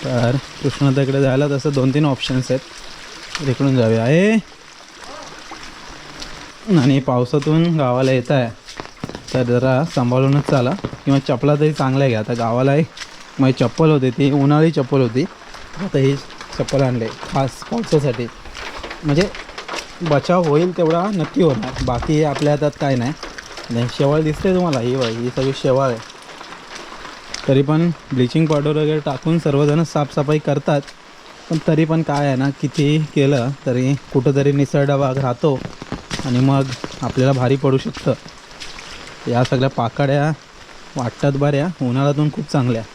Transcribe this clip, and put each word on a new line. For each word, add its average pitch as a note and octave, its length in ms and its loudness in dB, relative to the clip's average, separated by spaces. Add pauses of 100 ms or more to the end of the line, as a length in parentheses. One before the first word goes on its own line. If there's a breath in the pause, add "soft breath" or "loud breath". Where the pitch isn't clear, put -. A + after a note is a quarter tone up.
तर B2 320 2 (260)
कृष्णादाकडे C#3 600 2
जायला C3+ 260 4
तसं C#3+ 260 -2
दोन C3 200 2
तीन D3 120 4
ऑप्शन्स C3 440 -2
आहेत. - 960 -6
इकडून C3+ 280 2
जाऊया. A2+ 320 4
ए, F#3+ 280 4 (2250)
आणि C#3 280 6
पावसातून D3+ 800 0
गावाला C3 340 2
येत B2 180 -2
आहे B2+ 180 2 (840)
तर C3 100 2
जरा B2+ 400 2 (120)
सांभाळूनच C3+ 560 2
चाला, B2+ 200 2 (340)
किंवा C#3 140 4 (100)
चपला D3 260 2
तरी D#3 180 2
चांगल्या C3+ 360 2
घ्या. A2+ 120 2
आता A2+ 140 -2
गावाला A#2+ 360 2
आहे, D3+ 140 4 (540)
माझी C3+ 200 4
चप्पल D#3 320 4
होती C3 200 4
ती C#3 220 2
उन्हाळी D3 380 4
चप्पल C#3 300 0
होती, B2 240 2 (600)
आता F#3 140 -2
ही C3+ 160 4 (440)
चप्पल C#3 240 0
आणली B2 240 0 (160)
खास - 480 -4
पावसासाठी, D3 560 0 (760)
म्हणजे D3 240 2 (720)
बचाव E3+ 460 2
होईल D#3+ 280 2
तेवढा E3+ 260 2 (120)
नक्की E3+ 280 0
होणार, B2+ 420 0
बाकी C3 400 0
आपल्या D3 280 0
हातात D3 180 0 (100)
काय C#3 160 0
नाही. A#2+ 160 -2 (580)
आणि A#2+ 160 0 (100)
शेवाळ D3+ 260 2
दिसते D#3 320 0
तुम्हाला, F3 260 0
ही B2 160 0
बघ, C3 80 0
ही A#2 320 -2
सगळी C3+ 160 0 (100)
शेवाळ C3+ 280 2
आहे. A2+ 240 -8 (1300)
तरी C3+ 140 4
पण D#3 280 2 (220)
ब्लिचिंग C3 340 2
पावडर D3+ 300 2
वगैरे D3+ 280 0
टाकून D#3+ 340 0
सर्वजण D3 460 2
साफसफाई D3 640 0
करतात, D3 340 0 (680)
पण D#3+ 160 0
तरी D#3+ 180 4
पण D#3+ 180 0
काय D3 240 0
आहे C3+ 100 2
ना, C3 120 0 (120)
किती D3 380 0 (160)
केलं C3+ 360 2 (160)
तरी B2+ 260 0 (200)
कुठंतरी C#3 400 2
निसरडा C#3+ 440 2
भाग C3+ 200 0
राहतो C3+ 420 0 (680)
आणि B2 140 2
मग C3+ 300 2 (320)
आपल्याला B2+ 300 2
भारी B2+ 240 2
पडू C3+ 220 2
शकतं. - 340 -4 (1160)
या A#2+ 140 2
सगळ्या C3+ 260 0
पाकड्या C#3+ 600 0 (680)
वाटतात C#3 360 -2
बऱ्या C#3+ 340 0 (160)
उन्हाळ्यातून C#3 500 2
खूप - 200 -8
चांगल्या B2 300 0 (120)